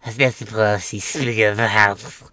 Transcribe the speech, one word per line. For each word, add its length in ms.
Nancy 280
Pelosi, 560
Speaker 480
of 80
the 100
House. 640